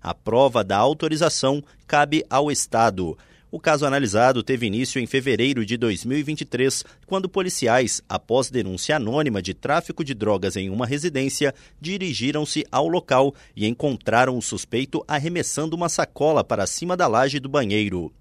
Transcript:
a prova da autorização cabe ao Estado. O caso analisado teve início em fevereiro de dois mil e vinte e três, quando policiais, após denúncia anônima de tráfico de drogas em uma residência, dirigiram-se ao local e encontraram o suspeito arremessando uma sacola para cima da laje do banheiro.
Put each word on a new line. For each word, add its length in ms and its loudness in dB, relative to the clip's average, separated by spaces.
a 140 -6
prova 480 2
da 140 0
autorização 840 0
cabe 420 2
ao 240 0
Estado. 640 0
O 80 -10
caso 260 2
analisado 560 4
teve 240 -2
início 340 -2
em 60 -2
fevereiro 580 0
de 140 -2
dois 280 0
mil 120 -2
e 60 -2
vinte 180 -6
e 40 -6
três, 380 0
quando 240 -2
policiais, 800 0
após 400 0
denúncia 460 -2
anônima 480 0
de 100 -6
tráfico 500 -4
de 120 -6
drogas 400 0
em 160 -4
uma 160 -4
residência, 680 -2
dirigiram-se 920 -4
ao 160 2
local 440 4
e 120 -2
encontraram 680 2
o 60 -2
suspeito 680 -6
arremessando 680 -4
uma 120 -2
sacola 560 0
para 220 0
cima 320 -4
da 80 2
laje 340 2
do 80 -10
banheiro. 720 0